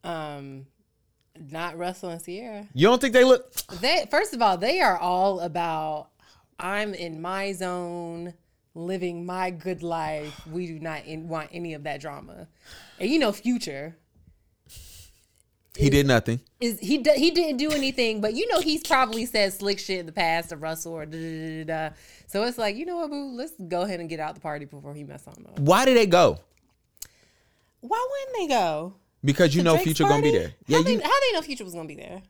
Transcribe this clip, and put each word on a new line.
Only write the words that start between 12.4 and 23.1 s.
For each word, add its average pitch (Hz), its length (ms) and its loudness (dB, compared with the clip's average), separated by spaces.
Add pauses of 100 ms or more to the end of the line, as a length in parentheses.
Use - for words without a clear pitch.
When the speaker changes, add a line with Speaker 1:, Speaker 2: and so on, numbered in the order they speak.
Speaker 1:
And 208 120 -2
you 320 80 2
know, 226 140 2
Future 165 640 -4 (1800)
Speaker 2:
He 147 80 2
Speaker 1:
is 139 60 6
Speaker 2:
did 143 160 4
nothing. 117 340 2 (200)
Speaker 1:
Is 233 200 -2
he 254 180 0
d-, 277 180 4
he 311 140 4
didn't 311 280 0
do 302 120 0
anything, 262 500 0
but 214 140 -2
you 381 140 -2
know 339 120 2
he's 311 260 -2
probably 240 400 2
said 202 260 0
slick 196 260 -2
shit 185 220 -6
in 165 60 -12
the 160 60 -16
past 170 380 0
to 165 60 -10
Russell 160 380 -8
or 156 120 -10
da, 156 120 -12
da, 160 460 -8
da, - 0 -
da, 156 260 -4
da. - 40 -20 (320)
So 202 180 -4
it's 247 140 -4
like, 208 180 -2
you 302 100 -8
know 349 100 -6
what, 311 140 -4